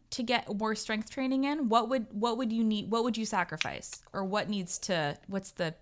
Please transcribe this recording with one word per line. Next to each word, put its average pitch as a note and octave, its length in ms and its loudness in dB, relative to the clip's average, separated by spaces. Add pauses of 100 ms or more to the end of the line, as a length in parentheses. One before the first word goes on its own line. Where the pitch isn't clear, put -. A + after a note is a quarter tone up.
(100)
to - 120 -4
get A#3 260 0 (100)
more A3 160 0
strength G#3+ 360 -4
training C4+ 340 0
in? C#4+ 240 0
What A3 220 6
would, B3+ 200 2
what A3+ 280 0
would A#3+ 140 0
you A3+ 120 2
need? G#3+ 260 2
What A3+ 140 4
would A#3 120 2
you A3 100 -2
sacrifice? - 760 -2 (100)
Or G3 120 -2
what F#3+ 240 0
needs G3 320 -2
to, D#3 460 0
what's F#3+ 260 -6
the E3+ 300 -4